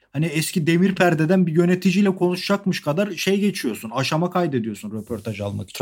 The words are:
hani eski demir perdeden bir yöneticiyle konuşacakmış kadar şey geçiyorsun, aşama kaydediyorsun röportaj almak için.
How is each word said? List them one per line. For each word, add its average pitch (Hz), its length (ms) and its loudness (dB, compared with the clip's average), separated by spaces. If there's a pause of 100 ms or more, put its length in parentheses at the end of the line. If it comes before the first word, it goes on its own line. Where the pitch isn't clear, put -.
(140)
hani 151 120 0
eski 156 420 -2
demir 180 280 4
perdeden 175 520 4
bir 165 80 -2
yöneticiyle 185 600 4
konuşacakmış 185 640 -2
kadar 190 300 -2
şey 190 280 0
geçiyorsun, 135 500 -2
aşama 156 400 -2
kaydediyorsun 120 600 -2
röportaj 107 500 -8
almak 101 280 -6
için. - 120 -14